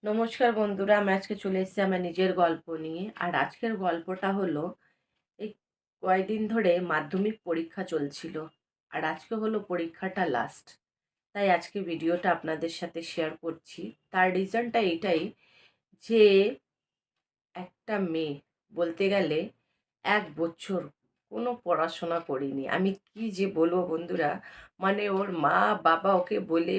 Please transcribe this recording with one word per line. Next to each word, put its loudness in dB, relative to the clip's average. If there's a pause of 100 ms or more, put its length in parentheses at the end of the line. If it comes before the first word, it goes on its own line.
নমস্কার 2
বন্ধুরা, 2
আমি 2
আজকে -2
চলে -2
এসেছি -4
আমার 2
নিজের 0
গল্প 2 (120)
নিয়ে। -6 (120)
আর -4
আজকের -2
গল্পটা -2
হলো, -2 (760)
এই -8 (540)
কয়দিন 2
ধরে 2 (100)
মাধ্যমিক 0
পরীক্ষা -4
চলছিল, -6 (560)
আর -6
আজকে -6
হলো -2
পরীক্ষাটা -4
লাস্ট, -4 (680)
তাই 0
আজকে 0
ভিডিওটা 0
আপনাদের -2
সাথে -8
শেয়ার -4
করছি। -10 (280)
তার 4
রিজনটা 0
এটাই 0 (840)
যে 4 (1300)
একটা -8
মেয়ে -2 (380)
বলতে -2
গেলে 2 (680)
এক 2 (120)
বছর -4 (500)
কোনো -4 (140)
পড়াশোনা 0
করেনি। -4
আমি 2 (100)
কি -12
যে -2
বলবো 2
বন্ধুরা, -2 (480)
মানে 2
ওর 0
মা 4 (260)
বাবা 4
ওকে 2
বলে 0